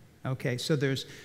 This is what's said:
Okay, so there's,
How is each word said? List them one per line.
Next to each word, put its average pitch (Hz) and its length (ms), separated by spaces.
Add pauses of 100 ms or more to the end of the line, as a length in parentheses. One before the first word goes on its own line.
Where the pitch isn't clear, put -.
(240)
Okay, 127 320
so 156 200
there's, 135 280 (200)